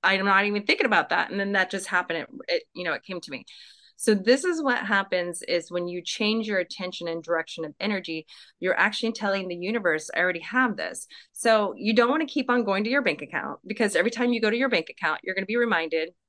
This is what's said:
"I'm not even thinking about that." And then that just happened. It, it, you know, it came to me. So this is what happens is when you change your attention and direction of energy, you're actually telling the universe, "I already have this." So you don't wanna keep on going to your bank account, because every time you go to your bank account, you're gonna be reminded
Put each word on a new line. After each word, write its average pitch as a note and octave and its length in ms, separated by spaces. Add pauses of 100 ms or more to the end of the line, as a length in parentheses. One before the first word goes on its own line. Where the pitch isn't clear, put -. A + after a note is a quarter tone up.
"I'm F#3+ 240
not G3 180
even G#3 220
thinking - 180
about G3+ 240
that." E3+ 220
And G3 100
then G3 120
that F#3+ 180
just G3 160
happened. F3+ 320
It, C#3+ 100 (200)
it, E3+ 140 (120)
you F3+ 100
know, E3 80
it C3 100
came F3+ 200
to - 80
me. C3 160 (500)
So - 180
this A3+ 300
is E4+ 180
what B3 220
happens F#3+ 560
is E3+ 300
when F3 180
you F3 140
change G#3+ 440
your G#3 120
attention F3+ 500
and E3 140
direction D#3+ 420
of D3+ 160
energy, F#3 460 (320)
you're F#3 200
actually G#3+ 340
telling G3 360
the F3 80
universe, F3 580
"I - 60
already F3 200
have A#3 360
this." - 300 (260)
So G#3+ 460
you G#3 160
don't A#3 160
wanna D#4 160
keep C4 240
on A#3+ 140
going G3+ 200
to A3 60
your C#4 100
bank E3+ 220
account, C#3+ 440
because G#3 300
every F#3+ 140
time B3 240
you A3+ 80
go G#3+ 80
to A3+ 60
your C4 120
bank F3+ 220
account, - 320
you're F#3 120
gonna F#3+ 120
be G#3+ 100
reminded E3 580 (140)